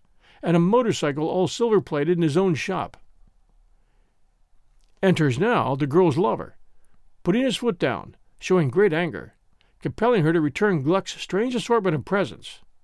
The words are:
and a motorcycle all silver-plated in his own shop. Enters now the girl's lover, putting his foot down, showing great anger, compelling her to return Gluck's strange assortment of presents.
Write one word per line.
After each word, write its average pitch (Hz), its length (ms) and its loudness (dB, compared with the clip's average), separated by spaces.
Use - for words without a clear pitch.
and 170 160 2
a - 20 4
motorcycle 175 640 0
all 180 220 0
silver-plated 175 720 0
in 170 40 0
his 151 140 0
own 190 180 2
shop. 139 440 -6
Enters 156 360 2
now 156 360 0
the 143 120 -2
girl's 151 320 2
lover, 190 400 -4
putting 226 220 0
his 233 120 -2
foot 226 220 -4
down, 117 360 -4
showing 175 300 0
great 180 240 2
anger, 151 420 -6
compelling 214 400 0
her 156 100 2
to 170 100 2
return 156 400 0
Gluck's 185 360 -2
strange 240 360 -2
assortment 202 400 0
of 135 100 -4
presents. 175 560 -4